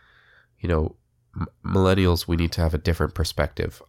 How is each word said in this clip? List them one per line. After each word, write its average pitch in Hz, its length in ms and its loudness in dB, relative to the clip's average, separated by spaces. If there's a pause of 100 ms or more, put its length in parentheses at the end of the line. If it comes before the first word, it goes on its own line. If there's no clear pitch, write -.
(600)
you - 80 -6
know, 78 300 0 (360)
m-, - 140 -6 (160)
millennials, 92 640 2
we 85 80 0
need 85 160 0
to - 100 -4
have 80 120 2
a 78 40 0
different 78 380 -2
perspective - 720 -4